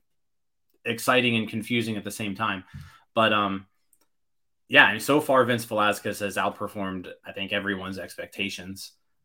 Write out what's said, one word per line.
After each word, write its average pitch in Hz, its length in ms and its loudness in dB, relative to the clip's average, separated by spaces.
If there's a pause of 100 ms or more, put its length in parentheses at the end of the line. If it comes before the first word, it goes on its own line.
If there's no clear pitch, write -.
(880)
exciting 120 500 2
and 110 140 -2
confusing 113 480 -2
at 98 60 -8
the 107 60 -8
same 101 240 -6
time. 98 300 -4 (480)
But, 110 220 4
um, 98 320 0 (1000)
yeah, 135 180 8
I 98 60 2
mean, 107 80 -4
so 143 200 2
far, 131 240 4
Vince 117 220 0
Velasquez 104 540 0
has 101 180 -4
outperformed, 95 760 -4 (140)
I - 60 -12
think, 98 200 -8
everyone's 95 460 -2
expectations. 95 960 -10 (320)